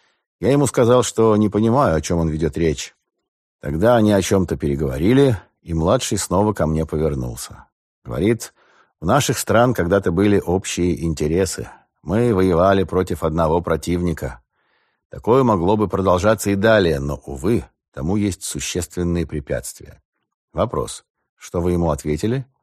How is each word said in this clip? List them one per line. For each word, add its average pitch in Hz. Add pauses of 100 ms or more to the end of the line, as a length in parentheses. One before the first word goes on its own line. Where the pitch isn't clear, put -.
(420)
Я 110
ему 143
сказал, 123
что 110
не 107
понимаю, 110
о 78
чём 85
он 82
ведёт 78
речь. 80 (640)
Тогда 92
они 107
о 98
чём-то 90
переговорили, 78 (260)
и 85
младший 92
снова 101
ко 85
мне 78
повернулся. 71 (380)
Говорит, 90 (440)
у -
наших 127
стран 117
когда-то 90
были 98
общие 87
интересы. 80 (340)
Мы 113
воевали 95
против 85
одного 80
противника. 85 (680)
Такое 127
могло 104
бы 107
продолжаться 95
и 101
далее, 98
но, 69 (100)
увы, 80 (280)
тому 82
есть 101
существенные 87
препятствия. - (540)
Вопрос. 76 (320)
Что -
вы 87
ему 85
ответили? 104 (160)